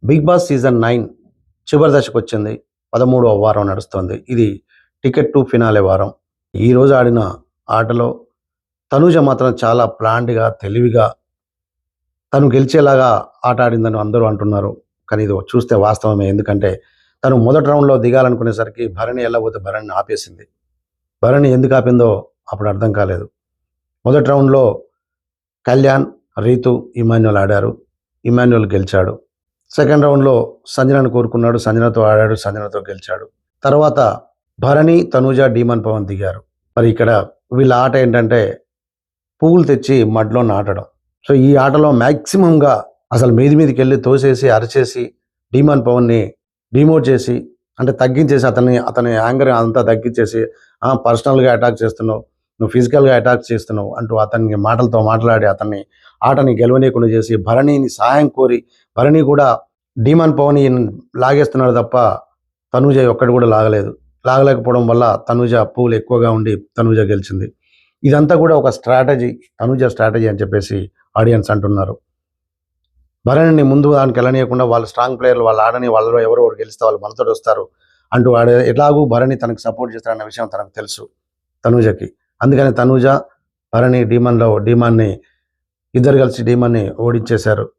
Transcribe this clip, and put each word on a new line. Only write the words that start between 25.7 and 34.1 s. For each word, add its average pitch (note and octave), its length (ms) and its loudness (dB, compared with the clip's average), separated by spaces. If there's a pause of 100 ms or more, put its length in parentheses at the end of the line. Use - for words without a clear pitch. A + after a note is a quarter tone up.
రీతు, B2 320 0 (240)
ఇమాన్యుల్ A2+ 420 0
ఆడారు. G2+ 320 -2 (560)
ఇమాన్యుల్ B2 400 2
గెలిచాడు. F#2+ 480 -2 (580)
సెకండ్ D3+ 320 2
రౌండ్‌లో C#3 320 2 (300)
సంజనను C3+ 440 0
కోరుకున్నాడు. A#2 480 -2
సంజనతో A2+ 440 0
ఆడాడు. G#2+ 340 2
సంజనతో G#2 440 -8
గెలిచాడు. F#2+ 460 -14 (380)
తర్వాత D3 360 2 (600)